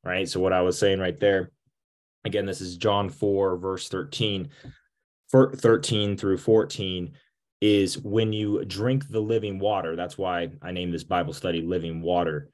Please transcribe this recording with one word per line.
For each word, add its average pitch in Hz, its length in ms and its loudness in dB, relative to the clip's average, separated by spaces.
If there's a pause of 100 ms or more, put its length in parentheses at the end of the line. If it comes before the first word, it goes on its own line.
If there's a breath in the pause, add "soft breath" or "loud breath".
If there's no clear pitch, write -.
Right? 90 240 -2
So 92 120 -2
what 92 120 4
I 90 100 4
was 90 160 2
saying 95 200 4
right 92 200 -2
there, 98 340 2 (720)
again, 101 200 -2
this 95 160 -6
is 90 160 -10
John 101 320 2
four, 98 480 2
verse 92 320 -6
thirteen, 95 640 -4 (800 loud breath)
fir-, 131 240 6
thirteen 107 600 2
through 95 220 0
fourteen, 92 760 0 (480 soft breath)
is 101 380 4
when 110 340 -2
you 104 320 -2
drink 113 440 -2
the 110 120 -2
living 107 400 -2
water, 95 340 -2
that's 87 240 -8
why 87 320 -2 (100)
I 90 120 -10
named 90 200 -4
this 82 120 -6
Bible 85 280 -2
study 85 300 -4
Living 82 400 -4
Water 82 500 -2